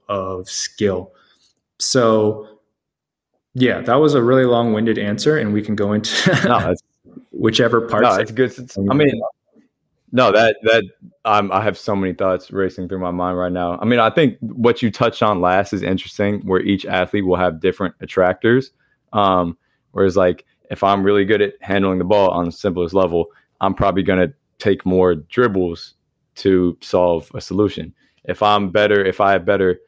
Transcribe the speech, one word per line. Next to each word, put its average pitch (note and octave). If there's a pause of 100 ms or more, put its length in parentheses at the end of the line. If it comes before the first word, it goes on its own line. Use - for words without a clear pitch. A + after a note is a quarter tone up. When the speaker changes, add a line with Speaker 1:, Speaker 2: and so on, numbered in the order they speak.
Speaker 1:
of F#2+
skill. - (680)
So, A2 (1080)
yeah, A2+
that C3+
was D3
a C3
really B2+
long-winded A2+
answer, G#2
and A2
we G#2
can G#2
go G2+
into -
<laughs> E3
Speaker 2:
No, G2+
it's F2+ (480)
Speaker 1:
whichever A2+
parts B2
Speaker 2:
No, A2+
Speaker 1:
that G2+
Speaker 2:
it's G#2+
good. B2
It's, B2
Speaker 1:
you G2+
Speaker 2:
I B2+
mean, C#3 (920)
no, A#2+
that, A2
that, A2 (420)
um, G#2
I F#2+
have G#2
so G#2
many F#2+
thoughts F#2
racing F#2+
through F#2
my F2+
mind F2+
right F2+
now. F2
I -
mean, A#2+
I A2
think C#3
what A#2
you A2
touched A#2
on G#2
last F#2
is F#2+
interesting, G2+
where F#2
each G2
athlete F#2+
will F2+
have F2
different F#2
attractors. A2+ (400)
Um, F#2 (340)
whereas, F#2+
like, F2+ (240)
if -
I'm G2
really G2+
good G#2
at G2
handling G2
the F2+
ball G2
on F2
the E2+
simplest F2
level, E2+ (320)
I'm F#2+
probably F#2+
gonna F2+ (280)
take G2
more F#2
dribbles F#2 (400)
to F2+
solve F2
a E2+
solution. F#2 (300)
If -
I'm G#2
better, G#2
if F#2+
I G2
have F2
better, F#2+